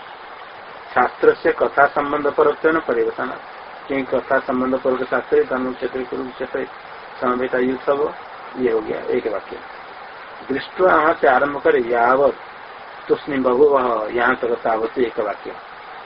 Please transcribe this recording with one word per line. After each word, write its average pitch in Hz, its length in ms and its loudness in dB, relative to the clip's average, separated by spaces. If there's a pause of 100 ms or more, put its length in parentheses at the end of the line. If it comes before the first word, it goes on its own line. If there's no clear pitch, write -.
(920)
शास्त्र 131 400 4
से - 180 2
कथा 139 360 4
संबंध 143 400 -2
परत्वेन 151 520 2
परिवर्तन, 120 500 -2 (580)
क्योंकि 135 240 -2
कथा 135 280 2
संबंध 131 400 0
पूर्वक 131 240 0
शास्त्र 139 400 2
धर्म 127 300 -2
क्षेत्र 131 300 -4
कुरुक्षेत्र 131 600 -6 (560)
समवेता 127 380 0
युत्सव 131 540 0 (440)
ये 123 140 2
हो 113 100 2
गया 113 180 -6 (100)
एक 123 180 0
वाक्य। 101 300 -6 (920)
दृष्टवा 170 460 2
वहां 160 180 4
से 160 140 2
आरंभ 139 340 4
करे 151 260 4
यावत 123 500 4 (720)
तुष्णि 147 320 0
बहुवः 127 720 4
यहाँ 120 220 2
तक 120 180 0 (100)
तावत 113 360 0
एक 117 200 0
वाक्य, 104 360 -4 (500)